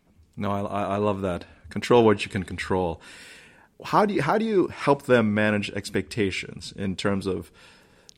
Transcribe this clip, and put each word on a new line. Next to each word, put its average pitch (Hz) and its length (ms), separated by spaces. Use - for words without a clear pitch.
No, 101 140
I, 101 100
I, 101 220
I 98 160
love 104 240
that. 87 240
Control 120 340
what 104 180
you - 80
can 98 120
control. 90 580
How 170 220
do 202 80
you, - 80
how 156 160
do 214 80
you 202 220
help - 380
them 113 280
manage 104 380
expectations - 1040
in 95 200
terms 98 300
of, 92 240